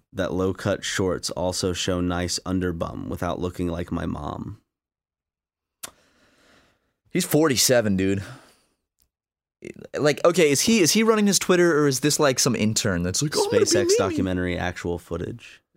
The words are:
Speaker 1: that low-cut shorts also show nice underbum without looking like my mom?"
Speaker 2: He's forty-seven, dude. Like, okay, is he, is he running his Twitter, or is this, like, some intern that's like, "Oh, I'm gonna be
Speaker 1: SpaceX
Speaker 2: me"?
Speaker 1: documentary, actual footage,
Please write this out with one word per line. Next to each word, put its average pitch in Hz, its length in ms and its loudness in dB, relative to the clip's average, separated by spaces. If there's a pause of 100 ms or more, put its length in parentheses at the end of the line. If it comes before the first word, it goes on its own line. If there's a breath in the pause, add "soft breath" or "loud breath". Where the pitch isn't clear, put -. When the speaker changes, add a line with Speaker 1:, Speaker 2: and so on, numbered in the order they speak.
(140)
Speaker 1:
that - 180 -6
low-cut 95 540 -2
shorts 90 460 -4
also 90 420 -4
show 90 280 -2
nice 90 440 -2
underbum 90 640 -4
without 90 340 -6
looking 90 260 -6
like 87 240 -6
my 85 140 -4
mom?" - 560 -10 (2500 soft breath)
Speaker 2:
He's - 160 -2
forty-seven, 120 720 4
dude. 95 260 2 (1700 loud breath)
Like, 143 260 0
okay, 170 280 6
is 135 100 2
he, 226 200 2
is 151 100 6
he 214 100 4
running 214 240 4
his 202 140 2
Twitter, 175 420 4
or 147 60 4
is 135 140 0
this, 147 180 0
like, 139 200 4
some 127 160 2
intern 107 460 0
that's 90 220 -2
like, 151 120 -4
"Oh, 403 100 0
I'm 415 60 -4
gonna - 100 4
be - 40 4
Speaker 1:
SpaceX 339 220 0
Speaker 2:
me"? 392 100 4
Speaker 1:
documentary, 92 600 -2
actual 87 400 -6
footage, - 640 -10 (140)